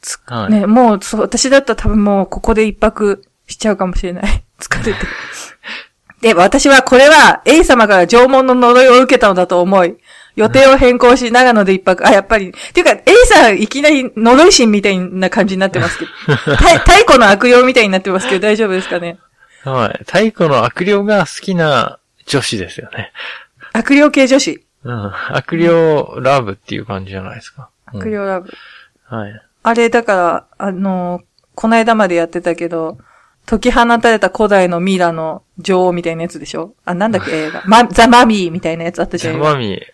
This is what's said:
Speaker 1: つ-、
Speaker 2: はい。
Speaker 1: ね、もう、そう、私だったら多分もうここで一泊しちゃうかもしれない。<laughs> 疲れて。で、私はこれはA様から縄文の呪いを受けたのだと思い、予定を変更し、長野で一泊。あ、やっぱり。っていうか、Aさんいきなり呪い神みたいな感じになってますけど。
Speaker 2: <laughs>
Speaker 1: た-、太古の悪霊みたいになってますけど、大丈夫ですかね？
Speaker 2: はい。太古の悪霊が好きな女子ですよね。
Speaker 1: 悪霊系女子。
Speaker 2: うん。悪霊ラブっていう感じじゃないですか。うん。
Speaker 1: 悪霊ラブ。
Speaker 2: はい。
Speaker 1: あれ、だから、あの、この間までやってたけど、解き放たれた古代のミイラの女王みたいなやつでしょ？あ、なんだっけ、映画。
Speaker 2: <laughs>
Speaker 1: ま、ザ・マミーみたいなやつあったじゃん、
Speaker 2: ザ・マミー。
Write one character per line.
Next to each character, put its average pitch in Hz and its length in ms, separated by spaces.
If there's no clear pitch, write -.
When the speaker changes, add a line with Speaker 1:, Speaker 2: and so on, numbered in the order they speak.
Speaker 1:
つ-、 - 240
Speaker 2:
は 120 220
い。 208 40
Speaker 1:
ね、 208 140
も 220 300
う、 190 80
そ - 140
う、 214 40
私 - 280
だ 277 80
っ 277 80
た 233 80
ら - 20
多 - 140
分 208 120
も 202 220
う 180 40
こ - 120
こ 226 140
で 220 120
一 208 80
泊 214 520
し - 100
ち 220 100
ゃ 214 60
う 190 40
か 190 80
も 180 120
し - 80
れ 175 80
な 180 80
い。 196 260
<laughs> - 120
疲 - 260
れ 214 80
て。 - 60
で、 220 120
私 190 360
は 262 120
こ 262 140
れ 269 140
は 262 340
A 294 220
様 233 240
か 202 80
ら 175 100
縄 240 220
文 262 180
の 254 80
呪 247 280
い 262 40
を 247 140
受 262 140
け 247 40
た 220 80
の 196 60
だ 180 140
と 180 140
思 185 240
い、 175 120
予 214 120
定 262 180
を 262 100
変 247 200
更 262 200
し、 247 120
長 247 220
野 214 140
で 190 80
一 190 80
泊。 185 260
あ、 - 40
や 196 100
っ 196 40
ぱ 226 120
り。 190 140
っ - 0
て - 80
い 349 40
う - 20
か、 320 80
A - 100
さ 311 240
ん 196 120
い 214 60
き 277 140
な 302 80
り 262 260
呪 247 320
い 403 40
神 262 160
み 208 140
た 202 80
い 190 80
な 185 320
感 190 180
じ 190 80
に 185 40
な 190 80
っ 190 40
て 185 80
ま 170 100
す - 100
け 160 60
ど。 - 60
Speaker 2:
<laughs> 143 160
Speaker 1:
た-、 - 240
太 403 260
古 285 140
の 220 100
悪 202 200
霊 247 140
み 254 100
た 254 80
い - 20
に 202 60
な 190 100
っ - 20
て 196 80
ま 190 120
す - 80
け 196 60
ど、 185 40
大 208 160
丈 214 120
夫 190 40
で 185 100
す - 60
か 180 120
ね？ 170 200
Speaker 2:
は 127 260
い。 - 140
太 214 260
古 170 160
の 131 160
悪 147 220
霊 202 180
が 208 180
好 - 200
き 196 140
な 151 440
女 139 140
子 - 160
で 90 120
す - 100
よ - 120
ね。 - 200
Speaker 1:
悪 233 220
霊 294 140
系 269 180
女 269 120
子。 170 220
Speaker 2:
う 120 100
ん。 101 180
悪 156 280
霊 165 480
ラ 135 200
ブ 104 100
っ 98 40
て - 200
い 101 40
う 104 60
感 98 200
じ 95 60
じ 98 60
ゃ 95 60
な 95 80
い - 40
で - 60
す - 80
か。 - 200
う 123 60
ん。 - 20
Speaker 1:
悪 214 120
霊 208 60
ラ 196 240
ブ。 190 120
Speaker 2:
は 107 220
い。 107 140
Speaker 1:
あ 226 100
れ、 233 160
だ 233 140
か 208 120
ら、 175 300
あ 196 120
の、 180 520
こ - 120
の 226 100
間 226 180
ま 214 120
で 175 60
や 170 120
っ - 20
て 170 140
た 170 120
け 170 160
ど、 160 300
解 220 120
き 247 120
放 240 140
た 233 140
れ 214 80
た 196 100
古 214 180
代 190 220
の 170 100
ミ 190 160
イ - 40
ラ 170 120
の 160 300
女 185 300
王 180 60
み 175 100
た 170 80
い 165 40
な 165 80
や 170 60
つ 160 100
で 139 60
し - 100
ょ？ 165 200
あ、 175 80
な 185 140
ん 233 40
だ 196 80
っ 190 60
け、 - 60
映 156 180
画。 - 160
Speaker 2:
<laughs> - 0
Speaker 1:
ま、 220 200
ザ・ - 220
マ 247 200
ミ 196 220
ー - 20
み 175 100
た 160 100
い 165 60
な 165 60
や 170 80
つ - 100
あ - 40
っ - 20
た 185 100
じ 165 100
ゃ 160 40
ん、 - 20
Speaker 2:
ザ・ 160 60
マ 151 160
ミ 110 200
ー。 - 40